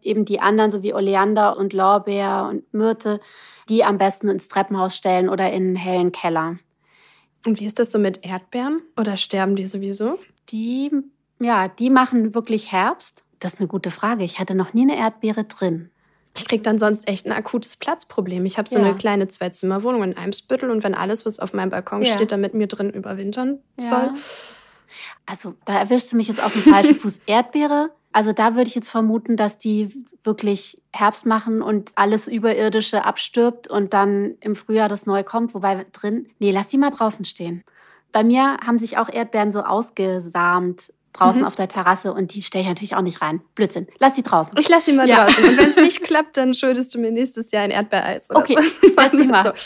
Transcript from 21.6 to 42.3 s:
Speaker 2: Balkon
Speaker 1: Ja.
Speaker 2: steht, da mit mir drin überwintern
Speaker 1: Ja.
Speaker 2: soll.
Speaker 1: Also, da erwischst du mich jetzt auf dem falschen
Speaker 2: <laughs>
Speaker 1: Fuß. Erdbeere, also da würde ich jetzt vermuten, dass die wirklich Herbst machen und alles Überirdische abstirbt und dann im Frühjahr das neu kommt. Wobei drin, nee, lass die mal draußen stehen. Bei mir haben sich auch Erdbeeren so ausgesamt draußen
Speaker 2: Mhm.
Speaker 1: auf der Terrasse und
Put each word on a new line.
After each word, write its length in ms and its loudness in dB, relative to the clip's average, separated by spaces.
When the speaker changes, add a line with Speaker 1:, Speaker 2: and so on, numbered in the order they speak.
Speaker 2:
Balkon 320 -6
Speaker 1:
Ja. 120 2
Speaker 2:
steht, 180 -2
da 60 -2
mit 160 -4
mir 120 -2
drin 240 -6
überwintern 680 -8
Speaker 1:
Ja. 100 -6
Speaker 2:
soll. 220 0
Speaker 1:
Also, 280 -14
da 120 -2
erwischst 340 0
du 40 0
mich 120 0
jetzt 140 -4
auf 120 -2
dem 80 0
falschen 320 8
Speaker 2:
<laughs> 20 4
Speaker 1:
Fuß. 300 -6
Erdbeere, 640 0
also 200 2
da 220 2
würde 140 2
ich 60 -12
jetzt 160 -6
vermuten, 460 0
dass 220 -2
die 300 -2
wirklich 580 -4
Herbst 340 -2
machen 360 0
und 340 -2
alles 320 0
Überirdische 760 0
abstirbt 640 -2
und 240 -2
dann 480 0
im 160 -4
Frühjahr 320 0
das 180 -6
neu 160 0
kommt. 320 -4
Wobei 380 -2
drin, 360 -6
nee, 120 2
lass 180 -2
die 100 0
mal 120 2
draußen 340 -4
stehen. 380 -10
Bei 120 2
mir 400 4
haben 140 2
sich 180 -4
auch 160 -2
Erdbeeren 400 -2
so 100 -4
ausgesamt 1300 -2
draußen 300 4
Speaker 2:
Mhm. 40 2
Speaker 1:
auf 80 -6
der 140 -4
Terrasse 440 0
und 220 -4